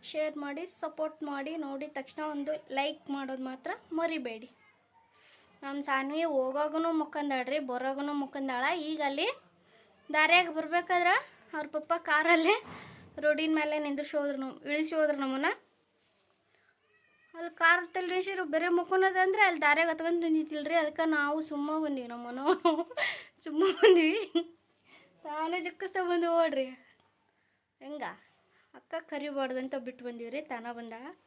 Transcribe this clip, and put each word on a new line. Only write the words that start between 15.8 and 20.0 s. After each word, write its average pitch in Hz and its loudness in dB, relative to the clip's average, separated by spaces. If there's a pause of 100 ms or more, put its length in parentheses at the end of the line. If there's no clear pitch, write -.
ಅಲ್ಲಿ 330 -8
ಕಾರ್ 339 6
ಹತ್ತಲ್ 359 -4
ನಿಲ್ಸಿರು, 370 -2
ಬೇರೆ 320 0
ಮುಕ್ಕೊಳೋದು 370 4
ಅಂದ್ರೆ 381 4
ಅಲ್ಲಿ 349 4
ದಾರ್ಯಾಗ 302 4
ಹತ್ಕೊಂಡ್ 330 0